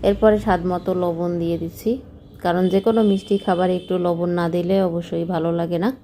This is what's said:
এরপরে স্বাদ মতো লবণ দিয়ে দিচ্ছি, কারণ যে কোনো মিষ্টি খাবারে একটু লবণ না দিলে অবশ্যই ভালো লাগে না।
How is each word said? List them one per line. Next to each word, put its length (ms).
এরপরে 360
স্বাদ 280
মতো 280
লবণ 440
দিয়ে 200
দিচ্ছি, 320
কারণ 260
যে 120
কোনো 220
মিষ্টি 360
খাবারে 380
একটু 220
লবণ 320
না 180
দিলে 340
অবশ্যই 420
ভালো 280
লাগে 260
না। 120